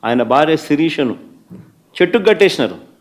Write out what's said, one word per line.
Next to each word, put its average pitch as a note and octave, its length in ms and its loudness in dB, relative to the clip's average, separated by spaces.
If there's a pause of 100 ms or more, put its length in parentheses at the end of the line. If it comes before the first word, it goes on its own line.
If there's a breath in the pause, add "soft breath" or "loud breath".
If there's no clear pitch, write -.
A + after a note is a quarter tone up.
ఆయన A#2+ 200 0
భార్య D3 340 2 (100)
శిరీషను D3 500 -2 (800)
చెట్టుకు F3+ 320 0
కట్టేసినారు D#3+ 500 0 (220)